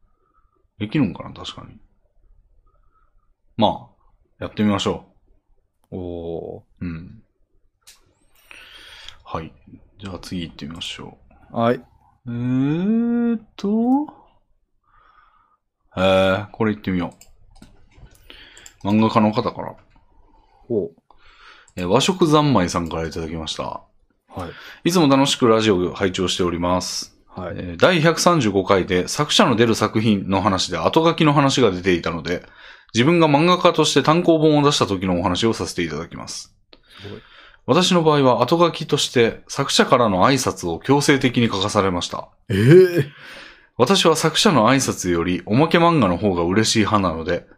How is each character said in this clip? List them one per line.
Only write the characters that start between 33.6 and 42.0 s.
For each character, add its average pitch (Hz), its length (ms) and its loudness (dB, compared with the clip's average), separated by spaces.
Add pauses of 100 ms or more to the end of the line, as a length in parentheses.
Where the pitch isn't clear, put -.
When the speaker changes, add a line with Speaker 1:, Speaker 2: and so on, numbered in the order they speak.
Speaker 1:
と 156 120 2
し - 100 -2
て 139 80 2
単 160 220 2
行 170 160 4
本 151 180 4
を 143 60 2
出 143 80 2
し - 60 0
た 117 80 0
時 95 200 -4
の 90 140 -2
お - 20 -4
話 90 220 -2
を 113 80 2
さ 98 160 -6
せ - 80 -12
て 90 60 -2
い 82 60 -4
た 76 80 -8
だ 82 120 -10
き - 80 -18
ま 57 100 -14
す。 - 280 -16 (480)
Speaker 2:
す 101 60 -16
ご 104 80 -16
い。 113 40 -18 (460)
Speaker 1:
私 180 260 2
の 175 100 4
場 156 140 4
合 143 80 2
は 120 180 4
後 165 160 2
書 165 140 2
き - 140 -12
と 151 100 -2
し - 140 -4
て 117 360 0
作 - 260 -6
者 208 140 2
か 147 120 4
ら 120 100 2
の 95 180 2
挨 131 60 4
拶 101 360 -4
を 82 120 -6
強 139 200 2
制 143 200 2
的 127 180 -2
に 117 80 2
書 98 140 -4
か 104 100 -4
さ 101 120 2
れ 95 100 0
ま 87 100 -6